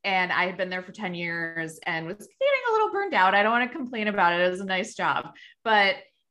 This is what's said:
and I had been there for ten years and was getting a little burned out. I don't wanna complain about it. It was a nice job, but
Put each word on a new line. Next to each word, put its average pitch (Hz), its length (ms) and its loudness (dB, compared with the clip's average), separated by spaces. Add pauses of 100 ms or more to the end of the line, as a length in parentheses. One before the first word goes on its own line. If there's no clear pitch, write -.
and 185 260 0
I 170 160 0
had 185 120 -6
been 185 120 -4
there 185 120 -6
for 185 100 -16
ten 190 200 -8
years 165 720 -6
and 165 200 -4
was 185 120 -10
getting 539 500 -2
a 453 40 2
little 427 200 2
burned 403 220 -4
out. 190 200 4
I 202 80 6
don't 214 100 4
wanna 247 160 0
complain 247 380 -6
about 190 280 4
it. 175 120 4
It 180 40 4
was 180 100 -6
a 196 40 -8
nice 190 300 -4
job, 151 400 -2 (300)
but 202 320 4 (340)